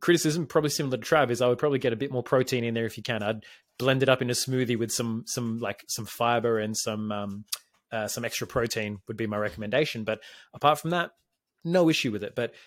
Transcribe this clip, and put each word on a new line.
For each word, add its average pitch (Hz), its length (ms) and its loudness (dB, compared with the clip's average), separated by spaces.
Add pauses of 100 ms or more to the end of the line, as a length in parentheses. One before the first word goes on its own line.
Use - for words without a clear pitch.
criticism, 160 460 2
probably 151 240 2
similar 135 260 -2
to 113 80 -6
Trav, 143 260 4
is 123 120 0
I 123 60 6
would 123 100 2
probably 143 200 2
get 120 140 0
a 110 40 -2
bit 135 140 -4
more 123 120 -2
protein 127 420 2
in 117 80 -2
there 113 140 0
if 107 100 -8
you 110 60 -12
can. 110 200 -4
I'd 107 220 -2 (340)
blend 131 240 4
it 135 60 4
up 131 140 6
in 123 80 0
a - 20 2
smoothie 123 460 0
with 110 120 -2
some, 113 360 -4
some, 117 320 -4
like, 101 280 -6
some 110 200 -8
fiber 117 520 0
and 107 180 -4
some, 107 360 -4
um, 101 320 -8 (480)
uh, 107 160 -4
some 120 160 -6
extra 113 200 -6
protein 110 600 -2
would 110 100 -10
be 110 120 -4
my 104 80 -2
recommendation. 107 640 -2
But 107 180 -4 (320)
apart 143 280 2
from 165 100 -4
that, 175 220 -2 (500)
no 170 260 4
issue 156 220 2
with 104 140 -4
it. - 100 -10
But 120 180 -4 (140)